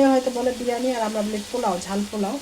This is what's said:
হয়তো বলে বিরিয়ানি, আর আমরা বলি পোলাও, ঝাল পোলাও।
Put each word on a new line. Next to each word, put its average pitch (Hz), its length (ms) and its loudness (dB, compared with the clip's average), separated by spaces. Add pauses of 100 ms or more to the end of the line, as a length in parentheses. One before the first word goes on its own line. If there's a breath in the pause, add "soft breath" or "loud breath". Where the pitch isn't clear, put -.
হয়তো 262 260 4
বলে 247 200 0
বিরিয়ানি, 240 420 -2
আর 233 80 -2
আমরা 214 200 -2
বলি 208 260 -2
পোলাও, 233 360 -2
ঝাল 196 220 -4
পোলাও। 208 360 -2